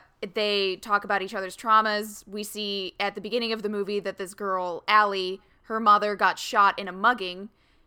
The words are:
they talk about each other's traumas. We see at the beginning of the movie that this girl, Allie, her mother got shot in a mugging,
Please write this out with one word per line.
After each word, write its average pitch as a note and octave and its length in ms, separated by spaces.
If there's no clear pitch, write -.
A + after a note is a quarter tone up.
they G3+ 420
talk G3+ 260
about G3+ 180
each G3 120
other's F#3+ 240
traumas. G#3+ 680
We G#3 200
see G3+ 540
at G3+ 160
the G#3 40
beginning A3 320
of A3 100
the G3+ 60
movie G3+ 320
that G3 180
this F#3+ 160
girl, F#3 540
Allie, G3 540
her A3 180
mother G#3 340
got F#3+ 240
shot G3+ 400
in G3 80
a F3+ 60
mugging, G3 560